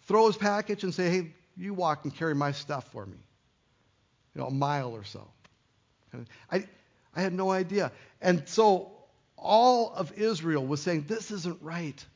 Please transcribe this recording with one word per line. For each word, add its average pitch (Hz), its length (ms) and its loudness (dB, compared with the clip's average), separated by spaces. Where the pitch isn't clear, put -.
throw 220 200 6
his 214 100 2
package 208 460 -2
and 185 100 -2
say, 180 160 0
"Hey, 170 240 -2
you 190 160 -8
walk 165 320 -2
and 143 100 -6
carry 165 180 -2
my 143 200 0
stuff 143 400 -8
for 104 120 -12
me, 95 120 -16
you 147 80 -10
know, 127 60 -6
a 127 40 -6
mile 139 420 -2
or 110 100 -14
so." 104 240 -16
And 123 120 -14
I, 196 160 -2
I 175 80 -4
had 185 120 0
no 190 180 0
idea. 190 400 0
And 175 260 2
so 208 440 4
all 233 560 4
of 190 240 -6
Israel 165 480 0
was 143 160 -2
saying, 165 260 0
"This 220 240 -6
isn't 175 300 -6
right. 160 420 -8